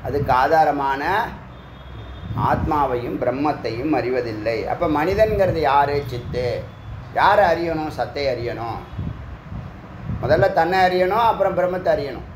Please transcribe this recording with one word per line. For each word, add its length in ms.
அதுக்கு 300
ஆதாரமான 680
ஆத்மாவையும் 720
பிரம்மத்தையும் 720
அறிவதில்லை. 760
அப்ப 200
மனிதன்கிறது 760
யாரு? 460
சித்து. 400
யாரை 320
அறியணும்? 440
சத்தை 360
அறியணும். 540
முதல்ல 320
தன்னை 260
அறியணும், 460
அப்புறம் 320
பிரம்மத்தை 340
அறியணும். 440